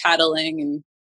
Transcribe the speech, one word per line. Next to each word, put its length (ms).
paddling, 580
and 220